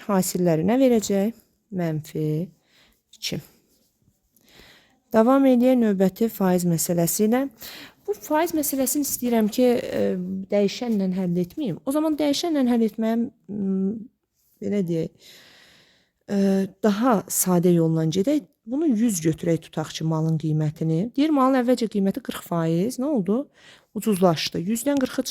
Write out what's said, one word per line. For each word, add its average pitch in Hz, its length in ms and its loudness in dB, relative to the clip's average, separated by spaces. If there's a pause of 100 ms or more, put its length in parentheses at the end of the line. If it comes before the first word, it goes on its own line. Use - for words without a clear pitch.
hasilləri 180 560 0
nə 220 160 2
verəcək? 220 540 2 (420)
Mənfi 156 520 -4 (840)
iki. - 280 -10 (1700)
Davam 262 360 4
edək 254 320 4
növbəti 196 500 2
faiz 180 380 0
məsələsi 170 580 0
ilə. 254 200 0 (600)
Bu 415 80 -4
faiz 330 400 -2
məsələsini 277 500 -2
istəyirəm 233 460 0
ki, 247 140 2
e, 240 380 0 (500)
dəyişənlə 202 640 0
həll 175 260 -2
etməyim. 208 420 -6
O 269 60 -2
zaman 311 260 0
dəyişənlə 294 520 0
həll 233 180 2
etməyə, 226 320 -2
m, 196 720 -4 (720)
belə 202 240 -2
deyək, 165 420 -6 (1000)
e, 202 80 0 (460)
daha 214 420 2
sadə 180 480 2
yolla 160 320 2
gedək. 190 400 0 (220)
Bunu 302 180 -2
yüz 220 380 2
götürək, 160 400 0
tutaq 156 320 -8
ki, 160 80 -6
malın 160 340 0
qiymətini. 160 760 -2
Deyir, 302 160 2
malın 262 300 2
əvvəlcə 247 280 0
qiyməti 196 320 -2
qırx - 220 -10
faiz. 170 560 -2
Nə 285 80 -2
oldu? 220 380 -2 (500)
Ucuzlaşdı. 175 640 0
Yüzdən 233 400 -2
qırxı - 300 -4